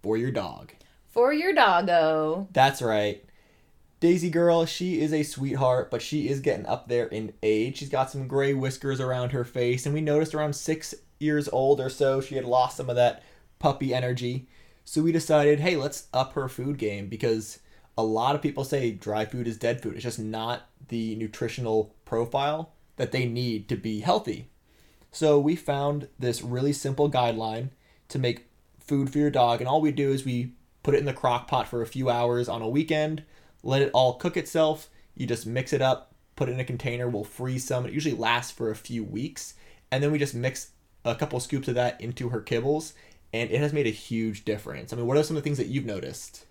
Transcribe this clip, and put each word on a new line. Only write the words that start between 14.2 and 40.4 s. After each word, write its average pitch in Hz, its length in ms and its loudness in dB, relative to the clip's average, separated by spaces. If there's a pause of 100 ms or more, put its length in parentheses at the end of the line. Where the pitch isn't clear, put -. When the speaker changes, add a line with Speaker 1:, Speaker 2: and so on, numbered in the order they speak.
Speaker 1:
So - 180 0
we 165 100 4
decided, 151 480 4
hey, 175 160 0
let's 143 360 -4
up 131 200 0
her 135 160 -4
food 131 300 -6
game, 101 300 -4
because 110 520 -2 (360)
a 110 60 0
lot 113 320 2
of 147 80 -4
people 143 220 -2
say 131 260 0
dry 107 340 -2
food 120 220 -6
is 110 120 -6
dead 123 240 -2
food. 113 120 -6
It's 120 80 -10
just 120 160 -6
not 113 440 -6 (260)
the 113 260 -4
nutritional 110 800 -2 (100)
profile 139 680 -2 (240)
that 127 160 -2
they 127 140 0
need 117 420 -4
to 113 80 -2
be 104 240 -4
healthy. 175 480 -2 (640)
So 151 260 6
we 151 160 4
found 147 540 -2 (100)
this 120 240 -2
really 127 300 0
simple 143 380 0
guideline 117 580 0 (400)
to - 100 -6
make 120 280 -2 (340)
food 139 300 0
for 147 80 -2
your 147 120 4
dog, 120 300 4
and 127 80 -2
all 151 120 4
we 151 120 2
do 139 180 0
is 135 140 0
we 123 300 -4 (280)
put 143 120 4
it - 40 4
in 143 60 0
the 139 80 -2
crock 123 340 0
pot 131 220 0
for 117 140 -4
a 110 40 -2
few 127 240 -2
hours 120 380 2
on 117 140 -4
a 113 60 -2
weekend, 151 540 0 (400)
let 135 200 2
it 139 120 2
all 127 200 6
cook 175 220 -4
itself. 156 520 0 (260)
You 131 120 -6
just 117 200 -4
mix 123 260 -4
it 127 100 0
up, - 320 0 (200)
put 131 140 -2
it 123 40 -4
in 127 80 -4
a 127 40 -4
container, 123 440 -4
we'll 104 160 -4
freeze 127 400 -6
some. 127 220 -4
It 127 60 -8
usually 147 240 -2
lasts 117 340 0
for 113 200 -4
a 107 60 -6
few 117 280 -8
weeks, 104 500 -8 (360)
and 135 120 0
then 147 80 2
we 151 80 0
just 139 160 -2
mix 123 360 -4 (340)